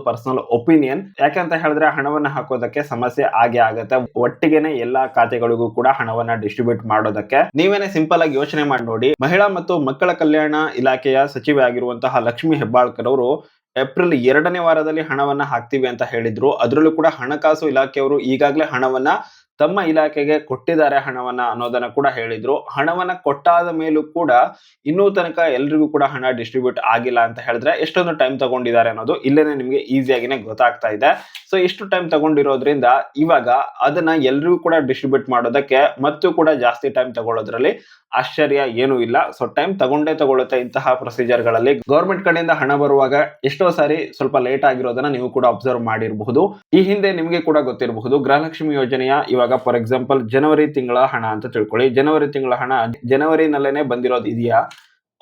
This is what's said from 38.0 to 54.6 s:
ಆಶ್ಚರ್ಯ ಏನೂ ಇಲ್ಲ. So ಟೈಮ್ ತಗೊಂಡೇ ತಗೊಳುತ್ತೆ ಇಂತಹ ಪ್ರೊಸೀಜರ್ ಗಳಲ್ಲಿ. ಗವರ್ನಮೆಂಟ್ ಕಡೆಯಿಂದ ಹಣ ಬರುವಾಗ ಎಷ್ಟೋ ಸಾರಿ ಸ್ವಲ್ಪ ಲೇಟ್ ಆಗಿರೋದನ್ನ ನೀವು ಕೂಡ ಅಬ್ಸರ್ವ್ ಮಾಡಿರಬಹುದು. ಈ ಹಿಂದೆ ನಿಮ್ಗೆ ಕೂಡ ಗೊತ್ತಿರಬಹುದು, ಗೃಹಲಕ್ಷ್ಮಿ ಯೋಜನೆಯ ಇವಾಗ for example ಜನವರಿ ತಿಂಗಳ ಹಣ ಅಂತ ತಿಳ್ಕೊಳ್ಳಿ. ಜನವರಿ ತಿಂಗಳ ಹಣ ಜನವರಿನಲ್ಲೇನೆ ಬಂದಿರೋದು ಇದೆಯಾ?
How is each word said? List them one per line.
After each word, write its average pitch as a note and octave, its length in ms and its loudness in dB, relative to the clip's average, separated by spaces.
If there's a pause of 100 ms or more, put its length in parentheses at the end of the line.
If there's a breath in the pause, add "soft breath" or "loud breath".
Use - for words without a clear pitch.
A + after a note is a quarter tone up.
ಆಶ್ಚರ್ಯ C#3+ 420 0 (220)
ಏನೂ C3+ 120 2 (100)
ಇಲ್ಲ. A#2 120 0 (200)
So C3 60 -6 (140)
ಟೈಮ್ E3+ 240 0
ತಗೊಂಡೇ D3 400 0
ತಗೊಳುತ್ತೆ C3 420 2
ಇಂತಹ C3 380 0
ಪ್ರೊಸೀಜರ್ B2 460 0
ಗಳಲ್ಲಿ. A#2 260 2 (180)
ಗವರ್ನಮೆಂಟ್ F3+ 380 0
ಕಡೆಯಿಂದ E3 320 2
ಹಣ C3+ 100 0 (120)
ಬರುವಾಗ C3+ 300 2 (360)
ಎಷ್ಟೋ F3+ 180 0 (100)
ಸಾರಿ D3+ 220 2 (180)
ಸ್ವಲ್ಪ C#3 200 0 (100)
ಲೇಟ್ C3+ 240 0
ಆಗಿರೋದನ್ನ B2+ 460 -2
ನೀವು B2 200 -4
ಕೂಡ B2+ 160 0
ಅಬ್ಸರ್ವ್ A#2+ 380 -4
ಮಾಡಿರಬಹುದು. A2 500 -2 (360 loud breath)
ಈ F#3+ 120 6
ಹಿಂದೆ G3+ 300 0
ನಿಮ್ಗೆ E3+ 280 -2
ಕೂಡ D3+ 100 4 (120)
ಗೊತ್ತಿರಬಹುದು, A#2+ 560 -2
ಗೃಹಲಕ್ಷ್ಮಿ D#3 560 0
ಯೋಜನೆಯ C3 320 0 (220)
ಇವಾಗ B2 120 2 (180)
for A#2+ 140 0
example B2+ 400 0 (140)
ಜನವರಿ D3+ 320 4 (100)
ತಿಂಗಳ B2 240 -2 (140)
ಹಣ A#2 100 -4 (120)
ಅಂತ G#2+ 180 -8
ತಿಳ್ಕೊಳ್ಳಿ. A2+ 320 0 (120)
ಜನವರಿ D3 380 2
ತಿಂಗಳ C3 260 -2
ಹಣ B2+ 120 -4 (380)
ಜನವರಿನಲ್ಲೇನೆ D3 720 2 (100)
ಬಂದಿರೋದು B2 420 -2
ಇದೆಯಾ? A#2 260 0 (640 loud breath)